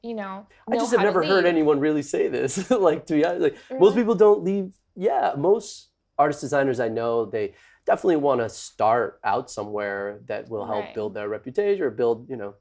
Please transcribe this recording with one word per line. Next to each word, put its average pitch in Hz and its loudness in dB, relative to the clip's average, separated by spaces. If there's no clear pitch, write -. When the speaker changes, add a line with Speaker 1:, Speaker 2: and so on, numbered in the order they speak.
Speaker 1:
you 233 -10
know, 196 -10
Speaker 2:
I - -2
Speaker 1:
know 156 0
Speaker 2:
just 220 -2
have - 4
Speaker 1:
how 196 2
to 208 4
Speaker 2:
never 185 2
heard 180 4
Speaker 1:
lead. 175 6
Speaker 2:
anyone 151 4
really 151 2
say - 0
this. 131 -4
<laughs> 202 4
Like, 160 0
to 165 -4
be 151 4
honest, 175 -2
like, 151 0
most 196 8
Speaker 1:
Really? 233 2
Speaker 2:
people 220 2
don't 208 6
leave. 190 -4
Yeah, 139 0
most 196 -2
artist 147 0
designers 139 0
I 117 0
know, 117 -2
they 104 -6
definitely 175 0
wanna 127 0
start - -2
out 110 -2
somewhere 104 -8
that 107 -10
will 104 -8
help 104 -6
Speaker 1:
Right. - -18
Speaker 2:
build 107 -8
their 104 -8
reputation 156 -4
or 143 -2
build, 117 -2
you 131 -10
know 101 -12